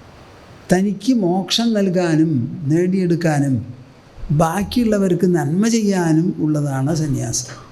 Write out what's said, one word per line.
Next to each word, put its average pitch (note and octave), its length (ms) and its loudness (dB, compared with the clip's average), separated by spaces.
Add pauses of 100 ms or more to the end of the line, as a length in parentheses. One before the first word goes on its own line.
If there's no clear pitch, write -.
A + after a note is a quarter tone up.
(720)
തനിക്ക് G3+ 420 0
മോക്ഷം G3 580 0
നൽകാനും E3 960 0
നേടിയെടുക്കാനും D#3+ 1120 0 (540)
ബാക്കിയുള്ളവർക്ക് F#3+ 960 2
നന്മ F3 420 2
ചെയ്യാനും F#3+ 680 2
ഉള്ളതാണ് D3 560 0
സന്യാസം. B2+ 760 -4